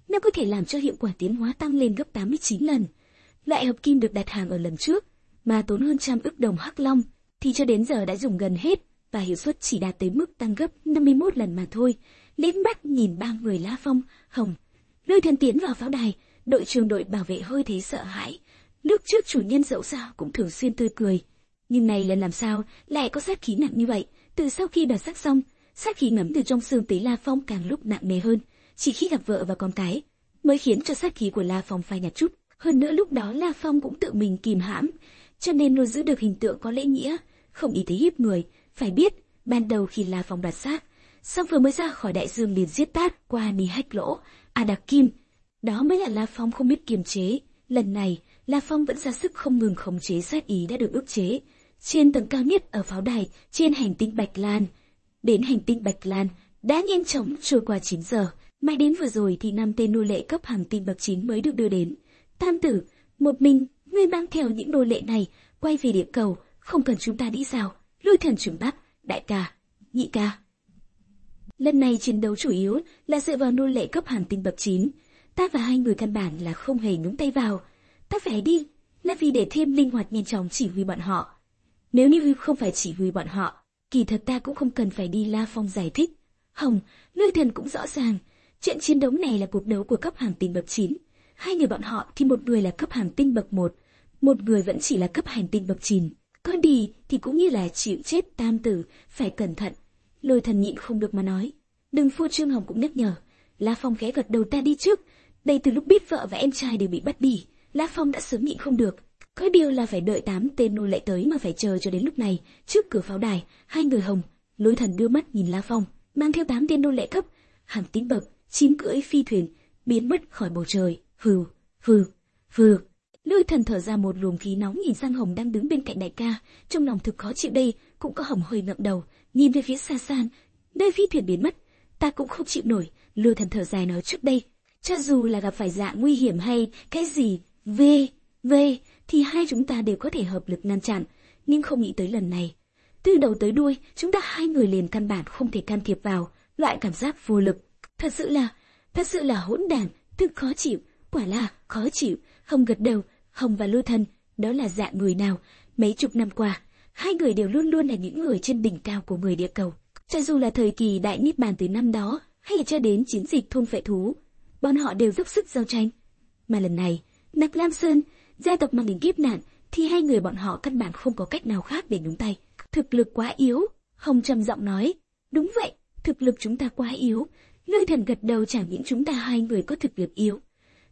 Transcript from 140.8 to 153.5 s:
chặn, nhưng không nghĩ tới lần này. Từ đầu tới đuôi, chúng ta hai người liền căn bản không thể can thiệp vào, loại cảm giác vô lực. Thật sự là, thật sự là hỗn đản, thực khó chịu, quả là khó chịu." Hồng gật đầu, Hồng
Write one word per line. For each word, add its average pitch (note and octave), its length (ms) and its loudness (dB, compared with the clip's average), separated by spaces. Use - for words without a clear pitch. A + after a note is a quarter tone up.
chặn, G3 220 -4
nhưng D4 160 4
không C4+ 200 -2
nghĩ G3 160 -2
tới F3+ 100 -2
lần G3 220 -2
này. F3 260 -4
Từ F#4+ 140 6
đầu A#3+ 180 4
tới G#3+ 160 0
đuôi, C#4 260 2
chúng F4+ 160 -4
ta D#4 120 2
hai E4 240 -4
người C#4 200 4
liền F#3 200 0
căn G#3+ 200 -4
bản F#3 180 -4
không - 260 -4
thể G3+ 100 -4
can G#3 200 -4
thiệp F#3+ 220 -2
vào, F#3 280 -2
loại D4 240 2
cảm F#3 120 -2
giác - 340 -6
vô G#3 120 4
lực. G3 180 2
Thật - 160 -4
sự D4+ 160 -6
là, C4+ 200 2
thật F4+ 140 -2
sự F4 160 -4
là A#3+ 160 0
hỗn G3+ 300 -4
đản, A#3 180 0
thực - 180 0
khó C4+ 180 -4
chịu, B3+ 260 -4
quả B3 140 -2
là G#3 260 -2
khó A3+ 220 -4
chịu." A3+ 280 -2
Hồng C4 200 4
gật A3 140 0
đầu, G#3+ 220 0
Hồng A3+ 240 -2